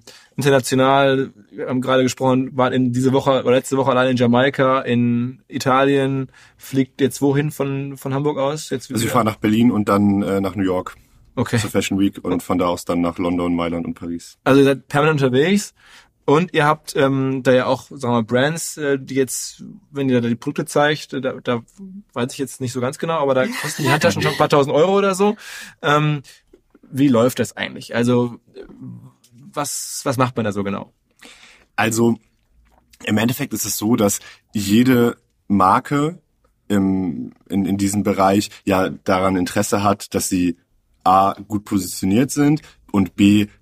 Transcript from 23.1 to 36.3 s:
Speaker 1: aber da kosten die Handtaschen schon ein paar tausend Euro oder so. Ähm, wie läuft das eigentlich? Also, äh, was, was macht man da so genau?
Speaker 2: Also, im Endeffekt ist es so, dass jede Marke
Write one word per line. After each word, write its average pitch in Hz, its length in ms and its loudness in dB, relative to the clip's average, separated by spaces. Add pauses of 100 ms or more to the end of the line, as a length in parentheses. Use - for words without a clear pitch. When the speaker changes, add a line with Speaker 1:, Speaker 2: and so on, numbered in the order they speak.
Speaker 1:
aber 139 160 2
da 127 140 2
kosten 156 340 -6
die 135 80 0
Handtaschen 151 320 2
schon 147 120 0
ein - 40 -10
paar 151 100 4
tausend 139 280 2
Euro 180 200 4
oder 196 200 2
so. 208 220 2 (440)
Ähm, 151 400 2 (600)
wie 139 240 2
läuft 120 320 4
das - 180 -6
eigentlich? 101 380 -10
Also, 120 420 0 (160)
äh, - 80 -18 (880)
was, - 520 -8
was 135 140 -2
macht 127 180 0
man 113 100 -4
da 104 60 -2
so 101 120 -4
genau? 98 300 -8 (840)
Speaker 2:
Also, 113 440 2 (840)
im 107 140 0
Endeffekt 123 340 -2
ist 104 140 -6
es 101 140 -6
so, 107 160 0
dass 104 240 2 (340)
jede 117 640 2 (300)
Marke 127 720 2 (480)